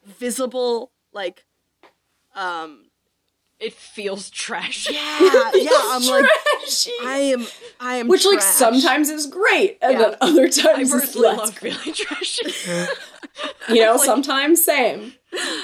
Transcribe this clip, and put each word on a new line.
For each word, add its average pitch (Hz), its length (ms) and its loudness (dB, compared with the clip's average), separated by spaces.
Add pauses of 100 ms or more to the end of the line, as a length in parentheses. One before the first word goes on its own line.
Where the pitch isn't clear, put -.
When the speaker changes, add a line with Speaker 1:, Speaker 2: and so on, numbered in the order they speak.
Speaker 1:
visible, 240 840 -6 (200)
like, - 340 -10 (920)
um, 160 500 -10 (760)
Speaker 2:
It 220 140 -10
feels 196 560 -12
trashy. - 640 -8
Speaker 1:
Yeah, 302 260 -6
Speaker 3:
<laughs> - 20 2 (320)
It 381 100 4
Speaker 1:
yeah, 294 60 0
Speaker 3:
feels 254 400 2
Speaker 1:
I'm - 20 0 (100)
like, 269 40 6 (340)
Speaker 3:
trashy. - 320 -6 (100)
Speaker 1:
I 254 160 -6 (160)
am, 240 140 -4 (320)
I 247 160 -6
am 240 140 -4
Speaker 3:
Which, 359 160 4
like, 381 140 4
Speaker 1:
trash. - 160 0
Speaker 3:
sometimes 269 540 4
is 302 180 -6
great, 359 540 0
and 262 120 2
Speaker 1:
Yeah. 226 60 0
Speaker 3:
then 214 220 2
other 269 240 6
Speaker 2:
I - 40 4
Speaker 3:
times - 440 2
is 247 80 0
Speaker 2:
personally 220 280 2
Speaker 3:
less 226 80 -2
Speaker 2:
love 208 220 -6
Speaker 3:
great. 220 160 -8
Speaker 2:
feeling - 200 -10
<laughs> - 0 -
trashy. 381 580 -8 (1160)
Speaker 3:
You 226 160 4
know, 226 100 4
Speaker 2:
Like, - 100 -2
Speaker 3:
sometimes 277 580 0
same. 240 500 -2 (500)